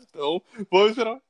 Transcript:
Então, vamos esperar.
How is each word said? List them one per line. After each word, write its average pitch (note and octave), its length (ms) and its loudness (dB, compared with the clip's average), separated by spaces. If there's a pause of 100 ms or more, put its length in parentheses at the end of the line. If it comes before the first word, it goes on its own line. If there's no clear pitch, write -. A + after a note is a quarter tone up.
(100)
Então, D#3 300 -4 (300)
vamos G3+ 200 4
esperar. A#3 280 -4 (120)